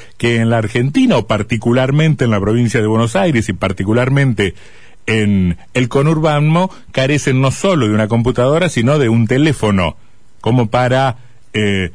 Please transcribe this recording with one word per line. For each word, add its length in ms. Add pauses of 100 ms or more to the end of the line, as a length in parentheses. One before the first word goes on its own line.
(180)
que 220
en 100
la 80
Argentina, 580
o 120
particularmente 960
en 80
la 80
provincia 400
de 80
Buenos 260
Aires 340
y 40
particularmente 1000 (520)
en 500 (160)
el 160
conurbano, 800 (220)
carecen 500
no 120
solo 340
de 80
una 140
computadora, 600
sino 300
de 100
un 200
teléfono, 680 (440)
como 280
para, 500 (340)
eh, 420